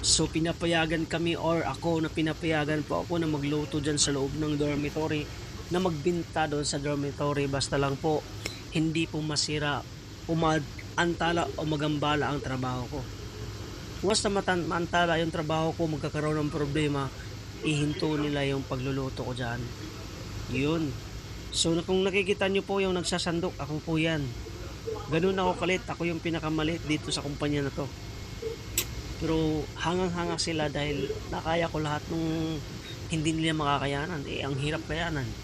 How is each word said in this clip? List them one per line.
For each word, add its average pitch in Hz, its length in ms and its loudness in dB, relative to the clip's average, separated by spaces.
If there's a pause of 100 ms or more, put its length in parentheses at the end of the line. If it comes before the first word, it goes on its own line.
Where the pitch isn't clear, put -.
So, 156 240 4
pinapayagan 165 800 2
kami 170 240 0
or 165 320 2
ako 160 400 0
na 156 80 -2
pinapayagan 156 720 2
po 165 180 0
ako 170 140 -2
na 165 80 2
magluto 151 560 0
dyan 147 160 0
sa 143 160 2
loob 139 240 0
ng 151 240 0
dormitory, 147 640 0 (480)
na 180 80 2
magbinta 165 640 0
doon 147 240 0
sa 160 80 -2
dormitory. 143 720 0
Basta 139 320 0
lang 139 160 2
po, 156 240 2 (560)
hindi 160 320 2
po 151 160 -4
masira, 147 560 0 (480)
umad-, 160 320 4 (400)
antala 170 560 2
o 160 80 -2
magambala 147 640 2
ang 143 160 -2
trabaho 127 480 -2
ko. 143 80 -4 (1040)
Once 208 240 4
na 202 80 2
matan-, 180 320 2
maantala 170 560 4
yung 165 80 0
trabaho 160 400 0
ko, 165 160 0
magkakaroon 151 480 0
ng 147 160 2
problema, 143 560 2 (560)
ihinto 151 560 2
nila 147 240 2
yung 139 160 2
pagluluto 131 640 -2
ko 123 80 -2
dyan. 120 320 -2 (880)
Yun. 143 400 2 (560)
So, - 240 2
na-, 170 80 4
kung 185 240 2
nakikita 196 480 2
nyo 196 80 4
po 196 240 0
yung 185 80 2
nagsasandok, 175 640 0
ako 143 240 -4
po 160 160 0
yan. 160 240 4 (880)
Ganun 185 320 4
ako 180 240 2
kalit. 185 240 4
Ako 170 160 -4
yung 165 160 0
pinakamaliit 156 640 0
dito 151 240 0
sa 143 160 -2
kumpanya 147 400 0
na 131 80 0
to. 139 160 -2 (1400)
Pero 156 400 2 (160)
hangang-hanga 175 560 2
sila 156 320 0
dahil 143 400 0 (240)
nakaya 165 400 2
ko 151 80 0
lahat 151 320 0
nung 160 480 0 (480)
hindi 160 240 2
nila 160 240 2
makakayanan. 143 720 0
Eh, - 160 -4
ang 139 160 -2
hirap 151 240 0
kayanan. 156 400 -2 (200)